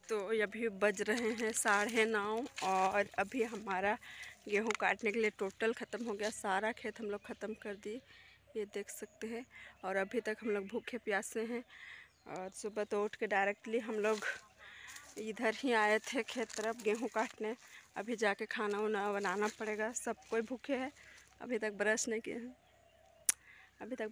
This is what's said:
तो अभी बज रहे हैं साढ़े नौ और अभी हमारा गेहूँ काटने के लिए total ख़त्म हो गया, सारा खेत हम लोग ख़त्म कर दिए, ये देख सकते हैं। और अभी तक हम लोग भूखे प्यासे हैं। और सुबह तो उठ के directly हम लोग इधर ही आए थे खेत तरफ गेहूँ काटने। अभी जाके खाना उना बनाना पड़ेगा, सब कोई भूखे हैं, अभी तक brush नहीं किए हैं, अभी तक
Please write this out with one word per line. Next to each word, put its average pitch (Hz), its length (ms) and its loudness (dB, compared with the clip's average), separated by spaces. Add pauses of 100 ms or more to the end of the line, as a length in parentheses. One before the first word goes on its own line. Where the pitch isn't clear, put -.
तो 220 80 0 (260)
अभी 214 260 0 (140)
बज 208 200 4
रहे 220 300 2
हैं 220 200 0
साढ़े 220 520 4
नौ 220 400 2 (200)
और 190 440 4 (100)
अभी 202 240 0
हमारा 208 540 0 (520)
गेहूँ 214 220 2 (100)
काटने 196 320 2
के 226 80 0
लिए 214 180 4
total 214 340 0
ख़त्म 226 340 -6
हो 226 80 -2
गया, 208 160 -2
सारा 214 420 0
खेत 226 280 -8
हम 208 100 -4
लोग 202 160 -4
ख़त्म 214 360 -6
कर 208 140 -6
दिए, 214 240 -8 (560)
ये 214 80 -2 (100)
देख 202 160 -6
सकते - 360 -10
हैं। 233 180 -6 (400)
और 190 120 2
अभी 202 240 2
तक 214 220 -2
हम 214 80 0
लोग 202 180 0
भूखे 226 300 -4
प्यासे 220 460 0
हैं। 240 180 -4 (680)
और 185 240 -6
सुबह 214 320 -4
तो 208 200 0
उठ 214 120 -4
के 220 120 -2
directly 202 520 2
हम 220 200 -2
लोग 214 260 2 (960)
इधर 220 340 0
ही 262 200 0
आए 214 300 6
थे 240 200 -2
खेत - 280 -4
तरफ 226 300 -2
गेहूँ 220 320 2
काटने। 220 400 -2 (420)
अभी 214 200 -4
जाके 208 320 2
खाना 208 320 0
उना 208 320 2
बनाना 202 360 2 (100)
पड़ेगा, 214 360 -2
सब - 220 -4 (140)
कोई 226 120 2
भूखे 254 340 -4
हैं, 262 160 -4 (480)
अभी 247 180 -2
तक 220 160 -2
brush 208 340 2
नहीं 226 120 0
किए - 140 -6
हैं, 240 220 -8 (1300)
अभी 226 140 -6
तक 220 160 -2